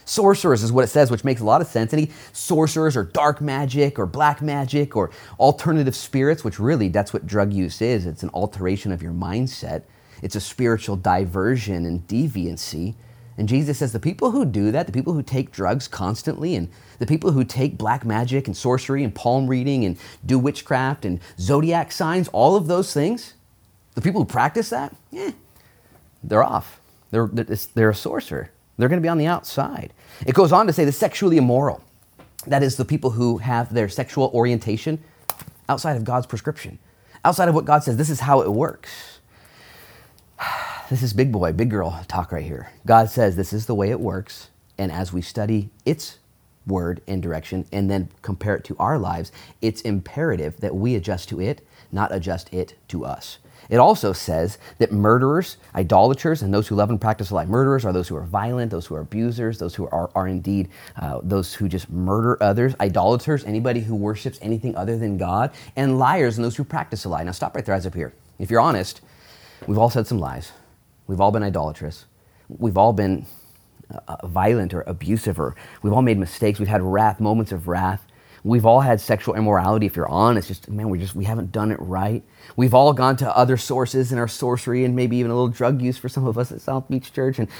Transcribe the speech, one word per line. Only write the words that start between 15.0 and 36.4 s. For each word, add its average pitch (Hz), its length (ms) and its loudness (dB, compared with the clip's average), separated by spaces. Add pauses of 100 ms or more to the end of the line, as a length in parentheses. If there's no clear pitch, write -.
who 147 100 -2
take 131 300 -4
drugs 104 340 -2
constantly 110 680 -4
and 87 120 -4 (300)
the - 80 -4
people 151 240 2
who 135 140 4
take 131 340 -4
black 110 260 -2
magic 120 440 -2
and 147 80 -6
sorcery 131 480 0
and 104 100 -4
palm 131 320 0
reading 127 380 0
and 90 120 -2 (300)
do 131 140 2
witchcraft 135 640 -2
and 90 160 -4 (180)
zodiac 151 540 0
signs, 175 360 -2
all 143 280 4
of 180 100 0
those 180 260 0
things, 190 420 -2 (600)
the 113 80 -4
people 185 180 2
who 107 60 0
practice 156 440 0
that, 135 240 -6 (220)
eh, 381 160 -8 (880)
they're 104 200 4
off. - 380 -4 (320)
They're, 113 200 2
they're, 113 160 -2
it's, - 180 -6
they're 110 240 4
a 104 40 2
sorcerer. - 560 -6 (260)
They're 123 120 2
gonna 175 120 2
be 165 80 0
on 165 100 2
the 151 80 2
outside. - 640 -4 (340)
It 131 80 2
goes 175 180 6
on 208 140 8
to 175 60 4
say 156 120 2
the 143 80 4
sexually 185 460 2
immoral. 127 440 2 (640)
That 135 160 2
is 131 140 0
the 127 80 -2
people 131 260 0
who 120 280 0
have 120 340 -2
their 110 160 0
sexual 131 460 -2
orientation 120 680 0 (680)
outside 160 280 -2
of 110 80 -4
God's 127 220 -2
prescription, - 520 -8 (460)